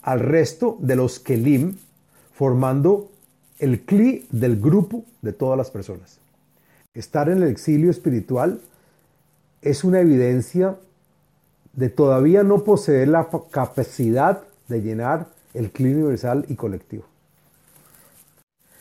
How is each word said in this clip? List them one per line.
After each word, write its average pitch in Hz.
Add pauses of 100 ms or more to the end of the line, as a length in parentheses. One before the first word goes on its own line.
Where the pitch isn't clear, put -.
al 131
resto 165
de 131
los 127
kelim, 135 (580)
formando 139 (480)
el 131
cli 220
del 113
grupo 202 (180)
de 107
todas 131
las 127
personas. 92 (720)
Estar 147
en 185
el 151
exilio 156
espiritual 135 (1000)
es 139
una 185
evidencia 156 (960)
de 127
todavía 147
no 202
poseer 147
la 160
fa-, - (100)
capacidad 131 (240)
de 117
llenar 120 (280)
el 110
cli 131
universal 139
y -
colectivo. - (1800)